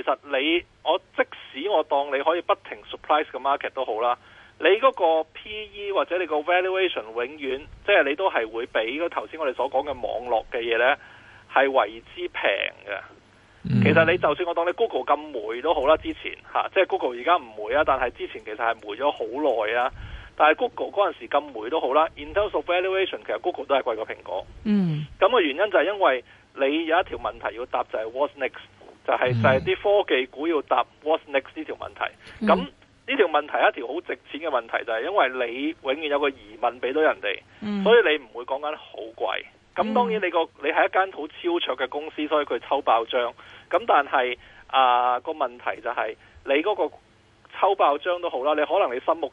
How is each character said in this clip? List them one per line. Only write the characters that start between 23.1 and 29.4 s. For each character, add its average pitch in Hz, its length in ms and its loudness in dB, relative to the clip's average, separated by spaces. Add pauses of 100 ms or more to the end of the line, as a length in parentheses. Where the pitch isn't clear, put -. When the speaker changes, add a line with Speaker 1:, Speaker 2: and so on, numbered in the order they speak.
Speaker 1:
其 117 80 -6
實 107 80 -2
Google 120 260 -6
都 143 100 2
係 127 40 4
貴 117 160 -2
過 107 100 -6
蘋 107 160 -10
果。 90 240 -8 (180)
Speaker 3:
嗯。 175 420 2 (140)
Speaker 1:
噉 190 100 6
個 247 100 4
原 156 100 2
因 135 60 -4
就 202 220 2
係 147 60 4
因 196 160 -2
為 135 240 2 (300)
你 147 320 0
有 165 140 2
一 196 40 0
條 - 140 -12
問 110 140 -6
題 113 240 -8
要 123 100 -8
答， 123 180 -2
就 - 140 -8
係 110 120 -4
what's 135 280 -2
next， 127 240 -6 (440)
就 131 60 0
係， 127 180 2
Speaker 2:
嗯。 117 120 0